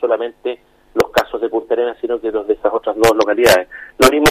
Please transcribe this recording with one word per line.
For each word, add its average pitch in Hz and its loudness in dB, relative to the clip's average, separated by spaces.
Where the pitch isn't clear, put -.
solamente 117 -4
los 113 -2
casos 117 -2
de 113 -2
Punta 113 -2
Arenas, 120 -4
sino 120 -4
que 113 -6
los 104 -4
de 107 2
esas 98 -2
otras 110 -4
dos 113 4
localidades. 104 2
Lo - 6
mismo 147 0